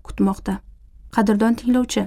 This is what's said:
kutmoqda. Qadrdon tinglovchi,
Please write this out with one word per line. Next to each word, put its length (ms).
kutmoqda. 520
Qadrdon 420
tinglovchi, 520